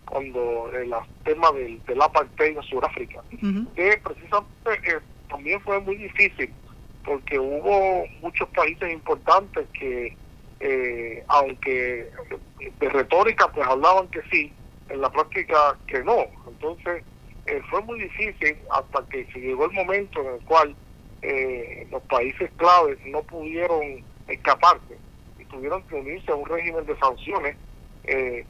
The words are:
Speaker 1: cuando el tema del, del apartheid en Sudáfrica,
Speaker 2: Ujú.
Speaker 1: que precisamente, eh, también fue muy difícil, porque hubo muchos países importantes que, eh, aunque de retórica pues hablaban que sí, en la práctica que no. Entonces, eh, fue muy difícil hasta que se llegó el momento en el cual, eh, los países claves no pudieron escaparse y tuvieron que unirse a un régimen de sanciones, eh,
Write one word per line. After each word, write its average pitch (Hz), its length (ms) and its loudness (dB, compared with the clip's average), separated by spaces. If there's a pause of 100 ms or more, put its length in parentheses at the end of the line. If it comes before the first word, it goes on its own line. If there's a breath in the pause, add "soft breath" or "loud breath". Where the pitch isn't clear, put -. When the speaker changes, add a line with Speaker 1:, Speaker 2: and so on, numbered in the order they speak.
Speaker 1:
cuando 120 680 -4
el 120 180 -6 (320)
tema 156 280 2
del, 120 320 -8
del 127 180 0
apartheid 151 540 2
en 139 80 -8
Sudáfrica, - 580 -6 (100)
Speaker 2:
Ujú. 208 420 -2
Speaker 1:
que 381 280 2
precisamente, - 680 -4 (200)
eh, 160 80 -2 (300)
también 165 320 -6
fue 196 200 -2
muy 196 160 -4
difícil, 208 560 -2 (520)
porque 143 340 -2
hubo 180 640 2 (160)
muchos 175 280 -4
países 165 440 -2
importantes 160 720 2 (120)
que, 123 380 -6 (420)
eh, 120 720 -4
aunque 127 840 0 (680)
de 143 120 2
retórica 175 600 4
pues 143 140 0
hablaban 165 420 6
que - 120 -10 (100)
sí, 147 220 -2 (360)
en 135 120 -6
la 135 100 0
práctica 151 760 2
que 131 160 -4
no. 180 220 4 (240)
Entonces, 170 540 -8 (440)
eh, 143 240 -4
fue 180 120 -2
muy 226 180 -10
difícil 185 560 -4 (160)
hasta 139 360 -2
que 131 240 -8
se 127 60 -14
llegó 131 280 0
el 180 60 -4
momento 190 480 -4
en 131 140 -6
el 117 100 -10
cual, 151 300 4 (480)
eh, 131 680 -4
los 131 140 -8
países 131 520 0
claves 165 500 6
no 147 160 -4
pudieron 160 800 -4 (240)
escaparse - 680 4 (420)
y - 60 -20
tuvieron 143 400 -8
que 165 120 -12
unirse 143 360 -6
a - 20 0
un 143 140 -4
régimen 165 380 -4
de 147 120 -4
sanciones, 147 580 0 (480)
eh, 123 460 -4